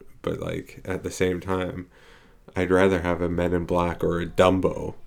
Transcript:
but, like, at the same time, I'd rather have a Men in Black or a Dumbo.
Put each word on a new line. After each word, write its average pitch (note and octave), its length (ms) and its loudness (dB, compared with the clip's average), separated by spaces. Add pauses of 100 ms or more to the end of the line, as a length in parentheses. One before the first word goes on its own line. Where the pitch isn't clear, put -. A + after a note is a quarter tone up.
(220)
but, E2+ 180 -4
like, E2+ 440 -8
at F#2 180 -6
the F#2 80 -6
same F2+ 300 0
time, F#2 480 -4 (680)
I'd F2+ 160 0
rather F#2 320 6
have F2 180 0
a F2 80 0
Men E2+ 240 0
in F2 140 0
Black F2 360 0
or E2+ 180 0
a E2+ 60 -4
Dumbo. F#2 680 2 (120)